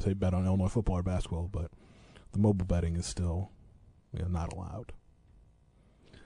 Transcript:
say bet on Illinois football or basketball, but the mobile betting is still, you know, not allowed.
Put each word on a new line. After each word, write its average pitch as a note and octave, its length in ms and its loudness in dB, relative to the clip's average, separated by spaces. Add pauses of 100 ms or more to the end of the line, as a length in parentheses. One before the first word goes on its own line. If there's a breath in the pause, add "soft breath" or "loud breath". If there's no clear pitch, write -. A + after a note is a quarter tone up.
say F#2+ 100 2
bet F#2+ 200 2
on F#2 120 2
Illinois F#2+ 220 4
football F#2+ 300 2
or F2 60 -2
basketball, F2+ 480 -2
but E2 200 -6 (640 soft breath)
the G2 60 0
mobile G2+ 260 4
betting E2+ 320 0
is F2 80 -4
still, F2 460 -2 (640)
you - 100 -6
know, F2 40 -2
not F2 260 -2
allowed. F2+ 380 -10 (1300 soft breath)